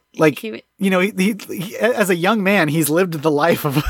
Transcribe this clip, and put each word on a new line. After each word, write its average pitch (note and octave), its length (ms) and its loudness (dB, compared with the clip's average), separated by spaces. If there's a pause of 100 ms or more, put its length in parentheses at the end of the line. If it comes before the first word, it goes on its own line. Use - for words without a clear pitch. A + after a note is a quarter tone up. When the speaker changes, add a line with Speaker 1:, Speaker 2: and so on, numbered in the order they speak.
(200)
Speaker 1:
like, D#3 200 4
Speaker 2:
he A3+ 100 -12
w- A3 140 -12 (140)
Speaker 1:
you G3 120 0
know, F#3 100 2
he, G3 180 0
he, F#3+ 180 0 (220)
he, F3+ 200 -10
as G#3+ 320 0
a F#3+ 60 2
young F#3+ 280 0
man, F#3 240 2
he's D3+ 220 0
lived E3+ 240 0
the D#3 180 -2
life D3+ 340 2
of C#3+ 120 -2 (120)